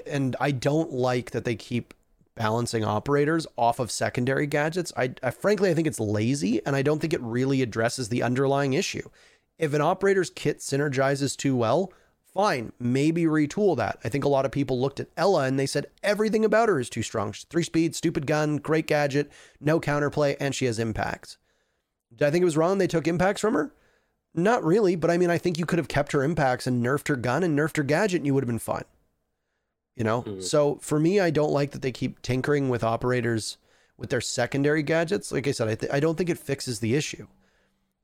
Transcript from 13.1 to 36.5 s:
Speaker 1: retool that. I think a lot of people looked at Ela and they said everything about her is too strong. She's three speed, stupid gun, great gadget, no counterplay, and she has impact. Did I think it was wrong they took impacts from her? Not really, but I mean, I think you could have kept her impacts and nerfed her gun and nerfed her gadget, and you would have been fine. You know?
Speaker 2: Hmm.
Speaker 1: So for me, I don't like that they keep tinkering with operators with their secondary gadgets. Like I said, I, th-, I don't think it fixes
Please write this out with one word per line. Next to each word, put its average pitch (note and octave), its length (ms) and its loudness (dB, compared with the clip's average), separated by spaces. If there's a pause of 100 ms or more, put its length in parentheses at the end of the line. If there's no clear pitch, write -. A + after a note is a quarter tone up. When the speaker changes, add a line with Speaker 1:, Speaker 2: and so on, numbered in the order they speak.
Speaker 1:
retool D#3 520 2
that. G#2+ 260 -2
I A#2 60 -6
think C#3 160 -2
a C#3+ 40 0
lot C3+ 160 2
of C3+ 60 -4
people C3+ 300 -2
looked C3+ 180 -2
at B2 180 -8
Ela E3 280 2
and C3 120 0
they C#3 100 0
said C#3+ 200 -4 (160)
everything G#3+ 420 2
about A3 240 4
her E3 120 2
is A#2+ 100 -6
too A#2 120 -4
strong. G#2+ 280 -4
She's - 140 -14
three - 180 -2
speed, E3 320 0
stupid D#3+ 320 -2
gun, D3+ 300 0
great D#3+ 320 -2
gadget, D3 420 0 (300)
no E3 180 2
counterplay, D3 600 0
and C#3 120 0
she C3 120 -2
has A2+ 160 0
impact. A2 560 -4 (760)
Did C3 140 0
I C#3+ 60 2
think F3 100 2
it F3+ 40 4
was D#3 100 2
wrong F3 220 4
they F3+ 100 2
took D#3+ 180 -2
impacts F3+ 340 2
from G#3+ 140 0
her? - 180 -2 (640)
Not G#3 300 2
really, F#3 320 4
but D#3+ 140 2
I E3+ 80 2
mean, F3 120 2
I E3+ 80 2
think E3 200 -2
you E3+ 80 -2
could E3+ 120 0
have D3+ 80 -2
kept - 240 -2
her C#3 140 2
impacts C3+ 420 0
and B2 180 0
nerfed C3+ 220 0
her D3 100 0
gun B2 280 0
and D#3+ 120 0
nerfed D3+ 200 0
her D#3 80 0
gadget, F3+ 340 2
and C3 80 -4
you C#3 80 2
would C3+ 80 2
have A#2+ 60 -2
been A#2 100 -2
fine. - 260 -6 (1080)
You A#2+ 80 -6
know? A2 200 0
Speaker 2:
Hmm. G2+ 180 -10
Speaker 1:
So C#3+ 420 2
for - 160 0
me, F3+ 220 4
I F3 100 4
don't D3+ 220 2
like C#3+ 180 0
that C3 120 -12
they C3 100 -2
keep - 280 -6
tinkering C3+ 480 0
with A#2+ 140 0
operators A#2 760 -2 (380)
with - 140 -12
their B2 100 0
secondary C#3+ 600 0
gadgets. D#3+ 480 -2
Like C3+ 160 -4
I C#3+ 60 0
said, A#2 160 -2
I, A2 80 0
th-, - 160 -6
I C#3 80 0
don't D#3+ 180 0
think F3 120 -2
it D3 80 -4
fixes C3 420 -6